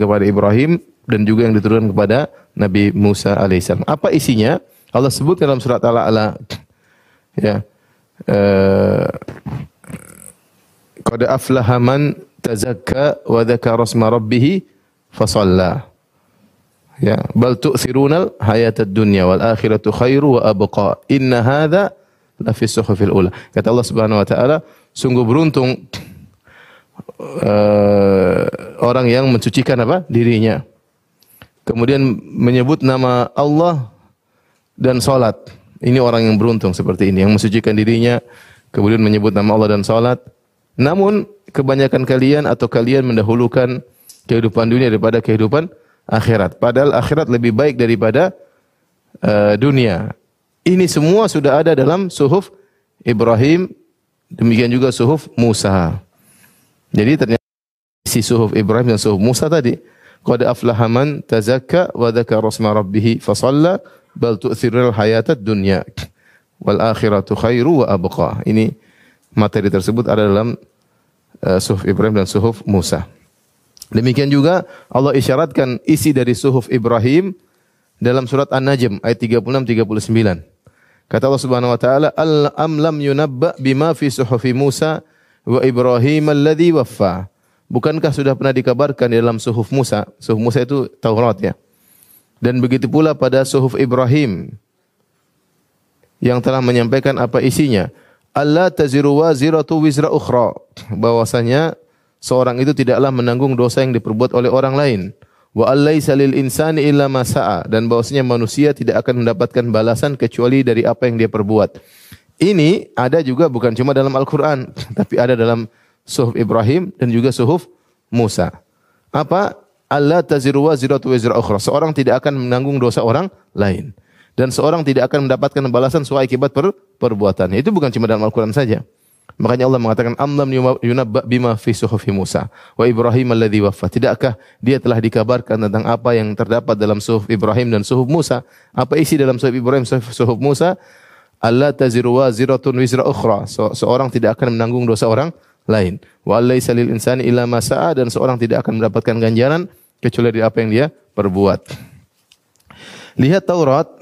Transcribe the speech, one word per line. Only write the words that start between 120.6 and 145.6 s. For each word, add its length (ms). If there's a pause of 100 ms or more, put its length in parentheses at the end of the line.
waziratu 460
wizra 260
ukhra." 220
Seorang 340
tidak 300
akan 100
menanggung 460
dosa 180
orang 320 (240)
lain. 400 (400)
Dan 160
seorang 320
tidak 240
akan 240
mendapatkan 400
balasan 320
sesuai 240
akibat 240
per-, 240 (240)
perbuatannya. 560
Itu 160
bukan 160
cuma 160
dalam 240
Al-Quran 240
saja. 320 (520)
Makanya 320
Allah 160
mengatakan, 320
"Am 200
lam 120
yuma-, 320
yunabba 480
bima 320
fi 160
suhufi 360
Musa 360 (320)
wa 80
Ibrahim 480
alladhi 240
waffa." 320
Tidakkah 480 (240)
dia 160
telah 200
dikabarkan 680
tentang 160
apa 320
yang 200
terdapat 440
dalam 240
suhuf 240
Ibrahim 480
dan 80
suhuf 240
Musa? 400 (240)
Apa 240
isi 240
dalam 160
suhuf 160
Ibrahim, 320
suhuf, 320
suhuf 240
Musa? 400 (640)
"Alla 320
taziru 480
waziratun 560
wizra 240
ukhra." 400
Se-, 320
seorang 320
tidak 320
akan 160
menanggung 320
dosa 200
orang 280 (320)